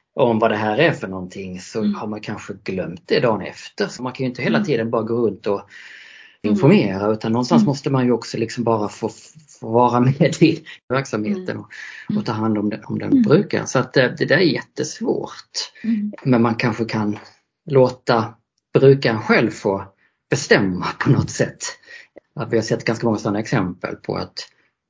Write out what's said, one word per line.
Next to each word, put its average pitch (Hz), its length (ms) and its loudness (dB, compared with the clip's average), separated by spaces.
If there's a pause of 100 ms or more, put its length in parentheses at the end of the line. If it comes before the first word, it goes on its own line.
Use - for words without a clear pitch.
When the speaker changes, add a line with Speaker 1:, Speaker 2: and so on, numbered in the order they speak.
(140)
Speaker 1:
om 117 240 2
vad 113 120 4
det 110 60 0
här 107 220 -2
är 156 140 4
för - 160 -8
någonting, 92 520 -10
så - 180 -10
Speaker 2:
Mm. 104 160 0
Speaker 1:
har 110 120 -8
man 107 140 -8
kanske 104 320 -10 (120)
glömt 90 420 -6
det 190 140 2
dagen 113 200 2
efter. - 460 -8
Så - 160 -12
man 127 100 -6
kan 135 120 -6
ju 127 60 -2
inte 123 120 -8
hela 208 160 0
Speaker 2:
Mm. 208 80 -2
Speaker 1:
tiden 113 240 0
bara 117 120 0
gå 117 240 0
runt 92 200 -6
och 101 140 0 (840)
Speaker 2:
Mm. 104 120 0
Speaker 1:
informera, 110 580 4
utan 113 200 -2
någonstans 120 300 4
Speaker 2:
Mm. - 40 4
Speaker 1:
måste 143 240 -2
man 131 160 2
ju 123 60 2
också 117 260 -4
liksom 113 260 -4
bara 110 240 0
få, 107 220 -6 (500)
få 113 80 -10
vara 120 320 4
med 139 420 2
i 151 220 4 (240)
verksamheten 107 640 -2
Speaker 2:
Mm. 107 100 -8
Speaker 1:
och, - 580 -10
och 107 80 -4
ta 117 60 -2
hand 110 260 -2
om 104 120 -2
den, - 140 -6
om - 140 -8
den 101 140 -6
Speaker 2:
Mm. 262 100 6
Speaker 1:
brukaren. 113 440 4
Så - 120 0
att, - 180 -2
eh, 131 100 6 (120)
det 120 60 -2
där 123 120 4
är 170 40 2
jättesvårt. - 1300 -4 (120)
Speaker 2:
Mm. 208 280 -2 (100)
Speaker 1:
Men 123 200 4
man 117 120 2
kanske 120 300 -2
kan 107 340 -4 (520)
låta 127 640 2 (400)
brukaren 135 480 6
själv 156 280 2
få 95 340 -2 (460)
bestämma 104 560 0 (140)
på - 100 2
något - 200 2
sätt. - 320 -4 (720)
Att 113 180 -6
vi 117 40 2
har 110 60 2
sett 113 220 -4
ganska 117 220 -2
många 110 120 0
sådana 104 220 -2
exempel 98 560 -4
på - 200 -8
att 92 180 -8 (560)